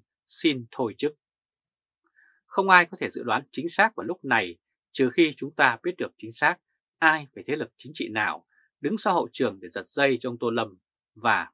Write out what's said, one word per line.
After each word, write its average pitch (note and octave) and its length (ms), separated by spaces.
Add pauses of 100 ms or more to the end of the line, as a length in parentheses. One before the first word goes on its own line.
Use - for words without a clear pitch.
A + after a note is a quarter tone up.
(280)
xin C3+ 440
thôi A2 260
chức? D3 160 (1300)
Không F#3+ 240
ai F3+ 160
có F#3 140
thể G#2+ 100
dự - 140
đoán A#2+ 280
chính D#3 180
xác G#3 260
vào F2 100
lúc - 200
này, G#2+ 320 (340)
trừ C3 180
khi D#3 280
chúng C#3 180
ta B2+ 280
biết F3+ 140
được G#2 200
chính A2 140
xác D#3+ 260 (400)
ai D#3 360
về F#2+ 140
thế C#3 80
lực D3 220
chính B2 180
trị - 140
nào G#2 360 (340)
đứng E3+ 180
sau G3+ 160
hậu E3 180
trường G#2 300
để F2+ 100
giật G2 140
dây C#3 360
cho C3 80
ông A#2+ 80
Tô A#2+ 120
Lâm A2+ 280 (380)
và G#2 380